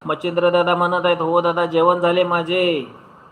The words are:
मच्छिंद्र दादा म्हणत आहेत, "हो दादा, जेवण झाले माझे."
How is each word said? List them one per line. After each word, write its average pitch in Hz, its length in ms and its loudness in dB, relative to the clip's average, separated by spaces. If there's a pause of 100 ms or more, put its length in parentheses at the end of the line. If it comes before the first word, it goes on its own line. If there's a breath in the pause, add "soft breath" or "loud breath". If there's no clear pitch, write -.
मच्छिंद्र 170 440 -2
दादा 175 260 2
म्हणत 180 300 -2
आहेत, 175 120 2
"हो 165 240 0
दादा, 170 240 0
जेवण 165 340 2
झाले 175 240 2
माझे." 170 640 -2 (460)